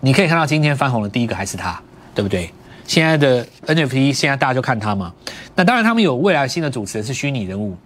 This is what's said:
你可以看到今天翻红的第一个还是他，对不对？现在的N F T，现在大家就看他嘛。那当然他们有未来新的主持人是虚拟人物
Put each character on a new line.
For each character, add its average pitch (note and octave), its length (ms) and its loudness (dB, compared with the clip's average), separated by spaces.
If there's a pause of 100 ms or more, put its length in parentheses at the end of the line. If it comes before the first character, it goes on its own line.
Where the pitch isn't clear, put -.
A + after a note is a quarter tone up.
你 C3 120 2
可 G3 100 4
以 F3+ 40 4
看 E3 100 2
到 E3 80 2
今 D#3 160 0
天 D3 160 2
翻 C#3 140 0
红 A#2 120 0
的 G2+ 60 -4
第 A#2+ 140 -2
一 A#2 40 0
个 A2 80 -4
还 F#2+ 120 -6
是 - 100 -8
他， F2+ 240 -8 (340)
对 - 80 -2
不 G2 60 -2
对？ F2+ 240 -4 (340)
现 D#3+ 180 2
在 D#3+ 120 4
的 B2+ 300 2 (200)
N D#3 120 0
F C3+ 160 -2
T， C3+ 180 2
现 D3 160 -2
在 C#3 80 0
大 C3+ 120 0
家 B2+ 60 0
就 B2+ 60 0
看 B2 180 -2
他 G#2 160 -2
嘛。 F2+ 180 -6 (420)
那 F3+ 100 2
当 A#3 100 4
然 A#3 100 2
他 A3+ 100 4
们 A3+ 80 2
有 C#3+ 140 2
未 F3 180 2
来 C#3 120 2
新 E3 160 -4
的 D3+ 60 -2
主 B2 160 -4
持 G#2+ 140 -8
人 G#2+ 80 -6
是 C3 80 -4
虚 C#3+ 160 -4
拟 B2 140 -4
人 F#2 140 -6
物 G#2 280 -6